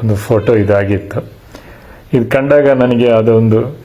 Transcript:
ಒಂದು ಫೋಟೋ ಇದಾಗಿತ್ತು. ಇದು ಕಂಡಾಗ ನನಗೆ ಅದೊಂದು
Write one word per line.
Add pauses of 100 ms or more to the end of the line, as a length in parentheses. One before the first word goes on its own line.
ಒಂದು
ಫೋಟೋ
ಇದಾಗಿತ್ತು. (840)
ಇದು
ಕಂಡಾಗ
ನನಗೆ
ಅದೊಂದು